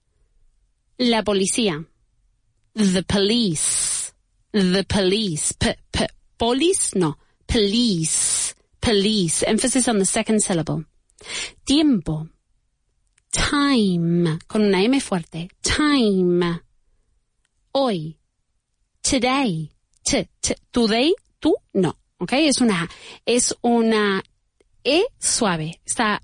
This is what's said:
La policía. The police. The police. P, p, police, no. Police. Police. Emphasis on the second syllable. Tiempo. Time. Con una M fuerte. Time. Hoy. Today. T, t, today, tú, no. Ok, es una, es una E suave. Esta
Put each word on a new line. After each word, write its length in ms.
La 240
policía. 640
The 300
police. 1080
The 320
police. 720
P, 220
p, 160
police, 600
no. 220
Police. 1080
Police. 680
Emphasis 420
on 100
the 80
second 340
syllable. 440
Tiempo. 640
Time. 1080
Con 140
una 200
M 180
fuerte. 480
Time. 960
Hoy. 460
Today. 680
T, 260
t, 160
today, 420
tú, 160
no. 220
Ok, 140
es 280
una, 280
es 380
una 580
E 220
suave. 640
Esta 400